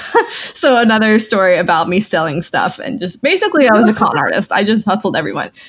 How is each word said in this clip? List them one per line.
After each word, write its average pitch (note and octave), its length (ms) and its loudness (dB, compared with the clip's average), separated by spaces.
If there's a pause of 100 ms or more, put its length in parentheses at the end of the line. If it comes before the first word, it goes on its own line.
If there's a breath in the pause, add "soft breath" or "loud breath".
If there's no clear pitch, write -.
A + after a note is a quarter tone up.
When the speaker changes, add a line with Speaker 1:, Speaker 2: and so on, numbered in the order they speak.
(640 loud breath)
Speaker 1:
So C4 140 4
another A3 420 4
story F#3 380 2
about E3+ 320 0
me F3+ 100 0
selling E3 420 -2
stuff - 380 -2
and - 180 -10
just F3+ 240 -8
basically D#4+ 460 2
I A3 60 4
was A3 160 4
a G#3+ 40 2
con - 240 -2
Speaker 2:
<laughs> C#3 80 -2
Speaker 1:
artist. - 280 -2
I G3 100 0
just G#3+ 220 0
hustled G3 320 -2
everyone. D#3+ 340 -6 (180 loud breath)